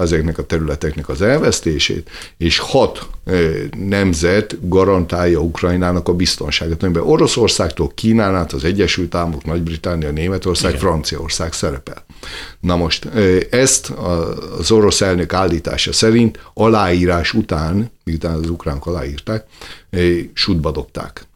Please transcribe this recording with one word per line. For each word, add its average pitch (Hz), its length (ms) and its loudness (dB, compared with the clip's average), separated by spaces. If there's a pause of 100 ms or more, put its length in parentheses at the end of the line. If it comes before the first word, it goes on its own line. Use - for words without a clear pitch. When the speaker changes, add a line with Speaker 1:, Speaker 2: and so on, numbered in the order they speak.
Speaker 1:
ezeknek 82 380 0
a - 40 -6
területeknek 78 680 -4
az 73 140 -4
elvesztését, - 880 0 (260)
és 82 220 0
hat, - 500 0 (160)
ö, 85 260 2 (260)
nemzet 95 920 0
garantálja 90 720 4
Ukrajnának 87 680 0
a 90 60 2
biztonságot, 82 680 -2
amiben 87 200 0
Oroszországtól 107 920 2
Kínán 110 400 2
át 87 180 -2
az 67 120 -6
Egyesült 95 500 0
Államok, 85 300 -4
Nagy-Britannia, 82 680 -2
Németország, 87 600 -2
Speaker 2:
Igen. 67 120 -2
Speaker 1:
Franciaország 80 680 -2
szerepel. - 520 -6 (560)
Na 87 160 0
most, 85 380 -2
ö, 95 240 4 (120)
ezt 131 400 0
a, 85 440 -2 (240)
az 85 120 -2
orosz 107 300 6
elnök 90 320 2
állítása 90 600 0
szerint 113 640 2
aláírás 90 800 2
után, 98 560 0 (140)
miután 82 300 -4
az 82 160 -2
ukránok 76 360 -6
aláírták, 85 580 -6 (460)
ö, 87 280 4 (140)
sutba 80 380 0
dobták - 640 -10